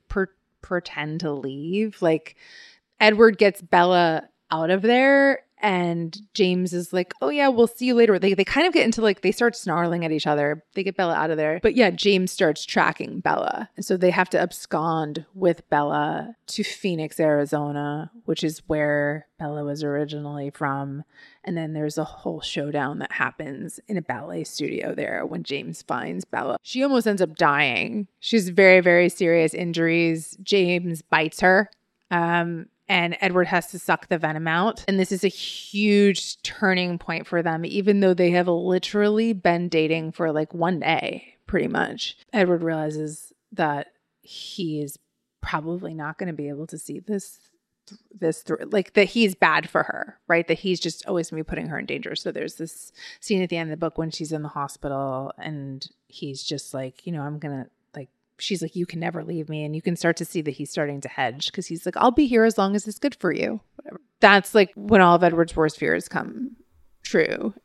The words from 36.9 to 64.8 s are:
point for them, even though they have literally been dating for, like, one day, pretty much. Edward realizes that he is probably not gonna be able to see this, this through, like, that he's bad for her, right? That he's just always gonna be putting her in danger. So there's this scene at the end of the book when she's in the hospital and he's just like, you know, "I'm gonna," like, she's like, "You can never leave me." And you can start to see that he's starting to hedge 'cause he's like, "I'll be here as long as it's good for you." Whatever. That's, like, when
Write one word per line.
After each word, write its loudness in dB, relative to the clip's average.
point -8
for 0
them, -2
even 2
though 6
they 4
have 2
literally 0
been 0
dating 0
for, -2
like, -2
one 0
day, -4
pretty -2
much. -4
Edward 2
realizes -6
that -4
he -8
is -10
probably -8
not -10
gonna -8
be -8
able -10
to -16
see -12
this, -8
this -2
through, -6
like, -2
that 4
he's 2
bad 2
for 0
her, -8
right? 2
That 0
he's -2
just -8
always -2
gonna -8
be -12
putting -8
her -8
in -8
danger. -8
So -8
there's -8
this -14
scene -2
at -2
the -4
end -6
of -8
the -4
book -6
when -4
she's -8
in -4
the -8
hospital -6
and -10
he's -12
just -10
like, -10
you -8
know, -6
"I'm -8
gonna," -8
like, -14
she's -6
like, -8
"You -4
can -10
never -6
leave -8
me." -6
And -6
you -6
can -2
start 2
to -6
see -6
that -4
he's -10
starting -4
to -10
hedge -4
'cause -8
he's -8
like, -6
"I'll 6
be 4
here 4
as 4
long 2
as -4
it's -10
good -2
for -2
you." -4
Whatever. -20
That's, 6
like, 6
when 4